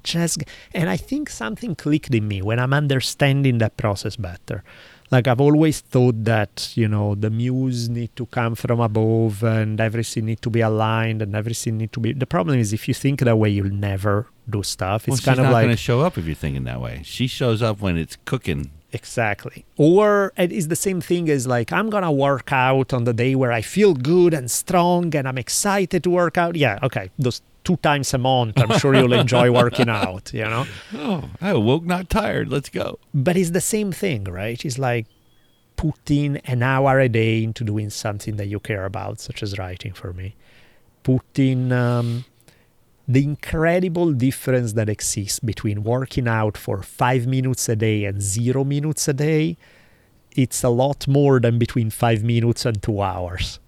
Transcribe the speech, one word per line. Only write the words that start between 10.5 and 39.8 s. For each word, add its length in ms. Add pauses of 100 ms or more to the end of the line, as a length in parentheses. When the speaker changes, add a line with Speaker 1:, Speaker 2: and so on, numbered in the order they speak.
Speaker 1:
be 100
aligned 600
and 140
everything 400
need 160
to 80
be, 120
the 140
problem 320
is 140
if 160
you 60
think 260
that 160
way, 140
you'll 220
never 540 (240)
do 140
stuff. 420
Speaker 2:
Well, 80
Speaker 1:
It's 100
kind 120
Speaker 2:
she's 40
Speaker 1:
of 60
Speaker 2:
not 60
Speaker 1:
like 140
Speaker 2:
gonna 100
show 240
up 180
if 80
you're 80
thinking 300
that 160
way. 240
She 240
shows 340
up 180
when 160
it's 280
cooking. 480 (200)
Speaker 1:
Exactly. 720 (120)
Or 600
it 140
is 160
the 100
same 240
thing 300
as, 160
like, 260
"I'm 180
gonna 220
work 400
out 400
on 120
the 100
day 220
where 160
I 100
feel 320
good 400
and 160
strong 640
and 140
I'm 100
excited 640
to 80
work 260
out." 200
Yeah, 260
okay, 360
those 220 (240)
two 120
times 360
a 60
month, 420
I'm 200
sure 140
you'll 180
enjoy 400
working 360
Speaker 2:
<laughs> 160
Speaker 1:
out, 300
you 80
know? 240 (280)
Speaker 2:
Oh, 360 (100)
I 100
awoke 340
not 260
tired. 400
Let's 180
go. 300 (160)
Speaker 1:
But 220
it's 140
the 100
same 320
thing, 320
right? 400
It's 140
like 280 (720)
putting 600
an 260
hour 360
a 80
day 360
into 200
doing 260
something 460
that 120
you 120
care 240
about, 360
such 240
as 140
writing 340